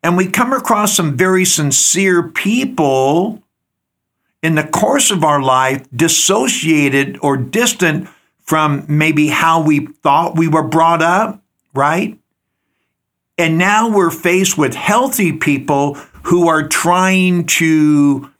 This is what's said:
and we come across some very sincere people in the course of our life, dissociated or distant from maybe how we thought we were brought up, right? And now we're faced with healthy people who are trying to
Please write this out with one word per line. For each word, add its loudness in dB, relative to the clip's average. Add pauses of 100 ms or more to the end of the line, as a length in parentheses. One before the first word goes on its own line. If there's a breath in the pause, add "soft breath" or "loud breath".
and 0
we 0
come -2
across -2
some -2
very 2
sincere 0
people -2 (1000)
in 0
the 0
course 0
of -2
our 2
life, 0
dissociated 0
or 0
distant -2 (320 loud breath)
from -2
maybe 2
how 0
we 0
thought 0
we 2
were 0
brought 2
up, 0 (320)
right? -2 (1200)
And 0
now 2
we're 2
faced 0
with -2
healthy -2
people -2 (300 loud breath)
who 2
are 0
trying 0
to 2 (100)